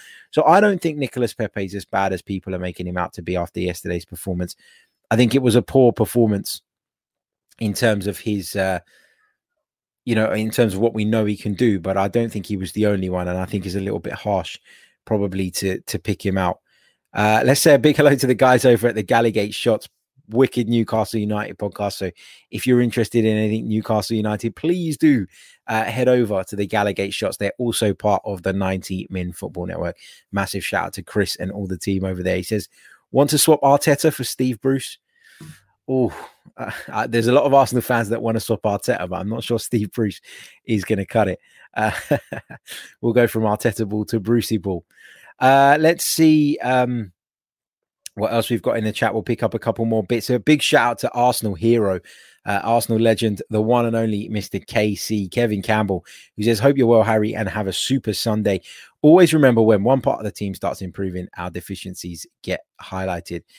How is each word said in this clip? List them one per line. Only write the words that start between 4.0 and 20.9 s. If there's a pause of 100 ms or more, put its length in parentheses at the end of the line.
performance. (560)
I
think
it
was
a
poor
performance (1000)
in
terms
of
his,
uh, (1300)
you
know,
in
terms
of
what
we
know
he
can
do,
but
I
don't
think
he
was
the
only
one,
and
I
think
he's
a
little
bit
harsh (460)
probably
to,
to
pick
him
out. (520)
Uh,
let's
say
a
big
hello
to
the
guys
over
at
the
Gallagate
Shots, (400)
wicked
Newcastle